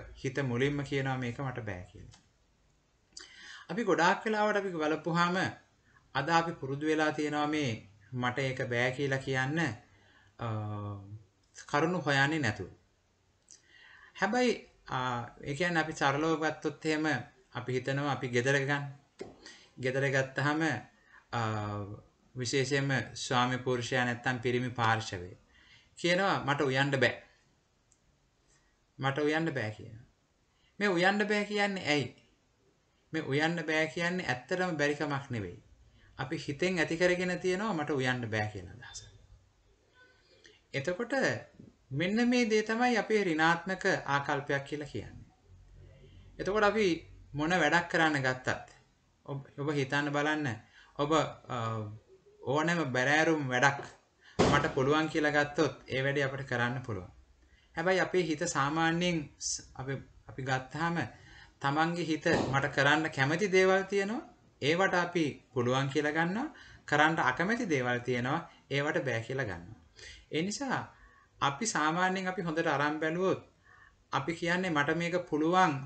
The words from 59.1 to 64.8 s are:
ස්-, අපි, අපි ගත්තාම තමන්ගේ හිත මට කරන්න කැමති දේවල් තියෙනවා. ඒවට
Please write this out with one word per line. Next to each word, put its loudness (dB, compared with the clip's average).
ස්-, -8
අපි, -8
අපි -12
ගත්තාම -2
තමන්ගේ 2
හිත -2
මට 0
කරන්න 4
කැමති 2
දේවල් 6
තියෙනවා. -2
ඒවට 4